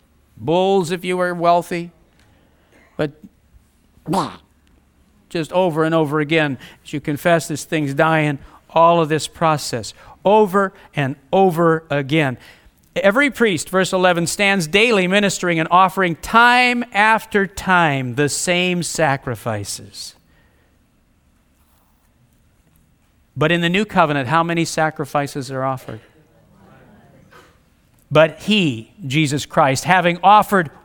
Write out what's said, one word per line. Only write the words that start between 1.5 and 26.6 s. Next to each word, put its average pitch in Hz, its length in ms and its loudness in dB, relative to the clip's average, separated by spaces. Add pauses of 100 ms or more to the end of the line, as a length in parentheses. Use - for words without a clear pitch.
But 151 160 -4 (2250)
just 160 240 -8
over 175 320 0
and 160 100 -2
over 156 280 0
again, 147 360 -2 (280)
as - 80 -12
you 147 80 -8
confess 160 480 -2
this - 160 -8
thing's 147 280 -4
dying, 156 460 0 (300)
all 170 320 4
of 156 80 -2
this 151 180 -2
process, 143 680 -4 (300)
over 196 480 2 (240)
and 139 220 -2 (160)
over 170 560 2
again. 143 480 0 (580)
Every 220 360 2
priest, 202 380 -2
verse 185 220 -2
eleven, 180 340 2
stands 196 400 0
daily 202 420 2
ministering 185 520 0
and 160 100 -2
offering 180 460 2
time 240 800 2
after 208 520 0
time 147 720 0
the 143 140 0
same 180 520 -2
sacrifices. 117 1300 -6 (3250)
But 156 160 0
in 175 80 2
the 170 100 0
new 190 140 0
covenant, 147 460 0
how 160 120 2
many 165 220 -2
sacrifices 147 880 -4
are 131 140 -6
offered? 127 340 -8 (2000)